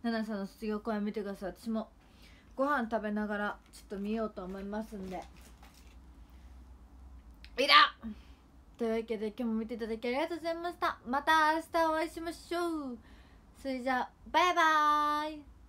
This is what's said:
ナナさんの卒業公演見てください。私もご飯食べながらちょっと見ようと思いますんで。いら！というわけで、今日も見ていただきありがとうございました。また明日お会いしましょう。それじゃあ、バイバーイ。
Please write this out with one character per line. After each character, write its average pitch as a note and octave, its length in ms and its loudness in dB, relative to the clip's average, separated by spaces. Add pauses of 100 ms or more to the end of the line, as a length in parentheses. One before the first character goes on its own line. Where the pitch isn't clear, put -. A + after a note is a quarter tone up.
ナ A#3 80 0
ナ A3+ 120 -2
さ G#3+ 120 -4
ん - 20 -4
の G3 80 -4
卒 G#3+ 220 -10
業 G#3 140 -2
公 A3+ 120 -4
演 G#3 100 -2
見 G#3 100 -4
て G#3+ 80 -4
く G3 40 -6
だ G3 100 -6
さ G3 120 -8
い。 F3+ 120 -8
私 A3+ 100 -8
も A3 200 -4 (680)
ご C4 100 2
飯 C4+ 260 0
食 G#3+ 120 0
べ G#3 80 -2
な G#3 140 0
が G#3 120 -2
ら G#3 200 -2 (160)
ち - 60 -18
ょ - 60 -20
っ - 20 -20
と G3+ 100 -8
見 G3+ 160 -2
よ A3+ 120 0
う G#3+ 40 -4
と G3 160 -10
思 F#3+ 140 -8
い G3 40 -10
ま G#3 200 -6
す A3 120 -12
ん F#3+ 140 -8
で。 F3+ 140 -8 (2250)
い C#4 100 4
ら！ C#4+ 60 8 (1040)
と A#3+ 60 -2
い A3+ 60 2
う A3+ 80 2
わ A3+ 60 -2
け A3+ 140 -4
で、 G#3+ 100 -4
今 G#3 100 -6
日 B3+ 80 -4
も A3+ 80 0
見 A3 140 -2
て A#3+ 80 -6
い - 20 -8
た A3 100 -6
だ A3 100 -4
き A#3 100 -10
あ A#3+ 40 0
り B3+ 60 0
が D#4+ 100 0
と E4+ 80 -6
う - 20 -10
ご D#4 60 -10
ざ E4+ 80 -2
い E4 40 -2
ま E4+ 160 -4
し E4+ 60 -12
た。 - 300 -2
ま C4+ 140 0
た D#4 340 4
明 E4 60 0
日 E4 280 2
お D#4 60 2
会 E4+ 120 0
い - 20 -8
し E4 120 -10
ま E4 100 -6
し - 240 -8
ょ D#4+ 360 -2
う。 A#3 60 -10 (640)
そ C4+ 60 -6
れ C4 140 -4
じ B3+ 80 -2
ゃ B3+ 120 2
あ、 - 80 -4 (220)
バ F4 200 6
イ - 20 2
バ E4+ 80 4 (600)
ー D#4 160 -6
イ。 - 160 -18 (140)